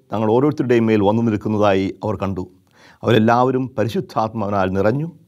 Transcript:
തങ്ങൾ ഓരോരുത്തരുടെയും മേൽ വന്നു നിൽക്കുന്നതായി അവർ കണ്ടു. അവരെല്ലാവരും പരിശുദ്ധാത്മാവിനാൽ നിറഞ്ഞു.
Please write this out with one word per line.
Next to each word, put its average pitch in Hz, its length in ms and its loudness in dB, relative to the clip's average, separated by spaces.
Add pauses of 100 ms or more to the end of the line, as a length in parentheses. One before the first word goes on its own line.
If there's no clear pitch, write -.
(140)
തങ്ങൾ 107 180 0
ഓരോരുത്തരുടെയും 123 540 2
മേൽ 110 160 4
വന്നു 107 200 2
നിൽക്കുന്നതായി 104 840 0
അവർ 104 120 -4
കണ്ടു. 92 320 -6 (560)
അവരെല്ലാവരും 120 760 2
പരിശുദ്ധാത്മാവിനാൽ 107 920 -4
നിറഞ്ഞു. 110 420 -2 (160)